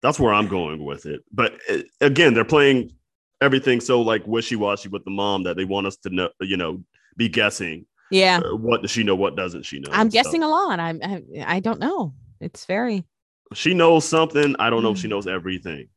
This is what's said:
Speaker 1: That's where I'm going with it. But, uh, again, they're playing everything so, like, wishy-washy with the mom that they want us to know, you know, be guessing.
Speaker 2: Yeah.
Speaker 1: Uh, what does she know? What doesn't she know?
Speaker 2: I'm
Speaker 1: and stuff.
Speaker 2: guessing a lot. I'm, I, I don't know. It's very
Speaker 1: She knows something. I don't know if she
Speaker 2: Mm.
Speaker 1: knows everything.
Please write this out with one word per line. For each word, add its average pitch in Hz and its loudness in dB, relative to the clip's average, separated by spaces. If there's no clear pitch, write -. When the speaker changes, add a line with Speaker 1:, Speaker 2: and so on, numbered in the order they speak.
Speaker 1:
That's 139 0
where 120 4
I'm 104 2
going 80 -4
with 69 -10
it. 73 -10
But, 110 -2
uh, 98 -2
again, 143 6
they're 113 4
playing 139 4
everything 135 2
so, 123 2
like, 113 0
wishy-washy 107 -2
with 95 -10
the 95 -12
mom 98 -2
that 87 -4
they 95 -4
want 98 -4
us 98 -8
to 101 -10
know, 90 -2
you 95 -4
know, 82 -4
be 117 0
guessing. 92 -2
Speaker 2:
Yeah. 190 4
Speaker 1:
Uh, 101 -4
what 113 0
does 104 -6
she 113 -2
know? 101 2
What 95 -2
doesn't 87 -8
she - -14
know? 69 -12
Speaker 2:
I'm 202 2
Speaker 1:
and 220 0
stuff. 220 2
Speaker 2:
guessing 330 -2
a 302 0
lot. 311 0
I'm, 165 -6
I, 190 -8
I 180 -2
don't 220 -4
know. 240 -4
It's - -14
very 208 -4
Speaker 1:
She 180 0
knows 165 6
something. 147 2
I 117 2
don't 117 2
know 110 2
if 98 -2
she 92 -6
Speaker 2:
Mm. 107 -4
Speaker 1:
knows 101 -4
everything. 90 -8